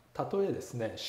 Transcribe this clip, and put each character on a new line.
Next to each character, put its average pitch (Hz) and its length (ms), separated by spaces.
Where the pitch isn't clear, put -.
た 147 100
と 196 180
え 190 100
で - 80
す - 140
ね、 110 200